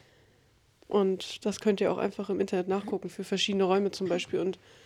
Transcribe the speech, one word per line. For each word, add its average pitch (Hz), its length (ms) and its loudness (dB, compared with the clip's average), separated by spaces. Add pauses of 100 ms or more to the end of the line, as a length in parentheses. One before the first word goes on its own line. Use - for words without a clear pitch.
(880)
Und - 580 0
das 202 140 -2
könnt 208 220 2
ihr 175 100 4
auch 180 60 -2
einfach 196 320 -2
im 190 100 0
Internet 190 300 0
nachgucken, 196 400 -4
für 190 160 -10
verschiedene 196 400 2
Räume 190 260 4
zum 190 160 -4
Beispiel, 180 320 -2
und 180 180 -2 (280)